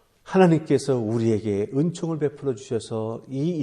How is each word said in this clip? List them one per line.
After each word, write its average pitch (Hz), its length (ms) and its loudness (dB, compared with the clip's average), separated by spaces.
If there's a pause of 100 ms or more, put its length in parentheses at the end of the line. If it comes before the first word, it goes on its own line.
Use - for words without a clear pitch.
(300)
하나님께서 156 680 4
우리에게 110 800 0
은총을 165 460 -2
베풀어 139 340 -4
주셔서 113 760 -6
이 139 200 -4 (140)